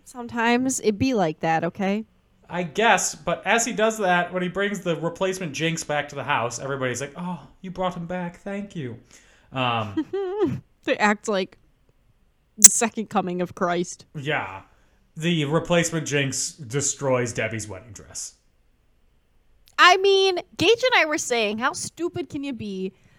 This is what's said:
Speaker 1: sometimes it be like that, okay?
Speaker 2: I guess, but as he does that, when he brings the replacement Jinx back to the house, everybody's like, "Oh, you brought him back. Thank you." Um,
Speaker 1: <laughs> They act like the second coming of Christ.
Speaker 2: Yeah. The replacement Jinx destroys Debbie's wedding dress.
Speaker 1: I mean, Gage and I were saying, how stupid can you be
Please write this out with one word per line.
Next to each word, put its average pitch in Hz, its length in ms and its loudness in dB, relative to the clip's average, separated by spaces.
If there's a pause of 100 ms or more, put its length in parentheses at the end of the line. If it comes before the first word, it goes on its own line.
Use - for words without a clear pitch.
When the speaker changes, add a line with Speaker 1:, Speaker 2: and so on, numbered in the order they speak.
Speaker 1:
sometimes 240 760 0
it 208 180 0
be 262 160 2
like 170 260 0
that, 160 240 2
okay? 196 400 -2 (460)
Speaker 2:
I 180 120 -4
guess, 190 520 2
but 165 320 -4
as 233 200 2
he 240 80 -4
does 220 240 2
that, 180 340 2
when 185 100 -4
he 180 60 -2
brings 196 320 -2
the 165 160 0
replacement 170 560 -4
Jinx 160 320 -2
back 147 260 -2
to 143 40 -16
the 135 100 -6
house, 120 340 0
everybody's 131 440 -4
like, 143 140 -8
"Oh, 175 300 -8 (140)
you 185 100 -10
brought 185 240 -4
him 170 120 -8
back. 175 320 -8
Thank 202 360 -10
you." 123 240 -8 (540)
Um, 277 1160 -2
Speaker 1:
<laughs> - 140 -20
They 262 120 0
act 208 320 0
like 190 300 -2 (1000)
the - 140 6
second 220 400 -2
coming 180 320 0
of 175 120 -4
Christ. 175 600 -2
Speaker 2:
Yeah. 127 480 -6 (520)
The 160 300 0
replacement 165 600 0
Jinx 139 460 -2
destroys 127 840 -2
Debbie's 110 340 -4
wedding 98 240 -14
dress. - 420 -14 (1400)
Speaker 1:
I 359 200 10
mean, 381 380 4 (200)
Gage 440 260 4
and 508 200 2
I - 20 4
were 311 140 0
saying, 220 400 0
how 262 140 0
stupid 349 580 -8
can 294 140 -8
you 277 80 -6
be 196 400 -6 (260)